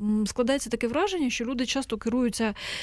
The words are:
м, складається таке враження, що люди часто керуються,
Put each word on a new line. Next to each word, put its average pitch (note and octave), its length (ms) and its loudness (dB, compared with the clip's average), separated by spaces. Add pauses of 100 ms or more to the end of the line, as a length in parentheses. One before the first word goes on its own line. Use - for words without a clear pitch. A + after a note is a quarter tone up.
м, G#3+ 260 2
складається B3+ 440 0
таке A#3 180 0
враження, D#4+ 420 2
що A#3+ 140 -2
люди B3 220 -2
часто B3 320 -2
керуються, A3+ 560 0 (280)